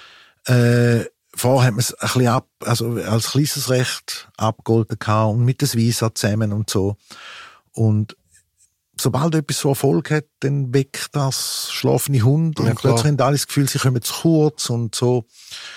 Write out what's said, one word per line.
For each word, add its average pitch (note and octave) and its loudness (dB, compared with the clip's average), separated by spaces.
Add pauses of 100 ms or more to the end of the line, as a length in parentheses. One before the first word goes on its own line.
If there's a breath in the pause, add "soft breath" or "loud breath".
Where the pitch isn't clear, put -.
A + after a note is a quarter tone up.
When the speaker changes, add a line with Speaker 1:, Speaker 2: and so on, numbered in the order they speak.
(520 loud breath)
Speaker 1:
Äh, A#2+ 4 (300)
vorher B2+ 4
hat A#2+ 0
man A#2 0
es - -4
ein - -6
bisschen B2+ 2
ab, A#2+ 0 (140)
also A#2 -2
als A2 -2
kleines C#3 -2
Recht - -4 (100)
abgegolten A2+ 0
gehabt G#2+ 0
und A#2+ 2
mit B2+ 0
der C#3+ 2
Suiza A2+ 0
zusammen G#2+ -2
und G#2+ -4
so. G2+ 0 (760 loud breath)
Und G#2+ 0 (840)
sobald C#3 0
etwas D3 -2
so C#3+ 0
Erfolg C#3+ 0
hat, D3+ 0 (160)
dann C3+ -2
weckt - -2
das - -4
schlafende C3 0
Hund D3+ 2
Speaker 2:
Ja, - -2
Speaker 1:
und A2+ 2
Speaker 2:
klar. B2 2
Speaker 1:
plötzlich A#2+ 2
haben C3+ 0
alle C#3 2
das - -6
Gefühl, C#3 0
sie - -4
kommen B2+ 0
zu - -6
kurz D#3 2
und A#2 -4
so. B2 0 (520 loud breath)